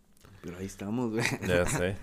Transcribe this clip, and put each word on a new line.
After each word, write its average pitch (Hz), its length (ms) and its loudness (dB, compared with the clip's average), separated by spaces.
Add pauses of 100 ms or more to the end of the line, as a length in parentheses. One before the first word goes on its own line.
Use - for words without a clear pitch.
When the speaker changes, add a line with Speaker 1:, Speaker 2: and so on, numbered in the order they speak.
(420)
Speaker 1:
Pero 87 160 -10
ahí 95 80 -4
estamos, 110 460 -2
güey. 117 120 2 (220)
Speaker 2:
Ya 90 200 6
sé, 92 360 0